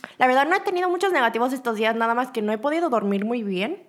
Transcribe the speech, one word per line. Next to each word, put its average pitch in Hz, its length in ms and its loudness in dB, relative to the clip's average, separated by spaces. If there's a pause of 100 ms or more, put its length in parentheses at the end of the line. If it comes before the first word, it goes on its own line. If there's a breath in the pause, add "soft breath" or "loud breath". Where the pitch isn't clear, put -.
(180 loud breath)
la 254 80 4
verdad, 262 220 4
no 359 80 2
he 403 40 0
tenido 370 280 -2
muchos 359 240 0
negativos 240 400 2
estos 247 240 -4
días, 220 200 0
nada 226 180 0
más 254 160 -2
que 233 120 -4
no 208 100 -2
he 220 60 -4
podido 311 300 -2
dormir 202 380 0
muy 240 160 -4
bien. 202 460 -4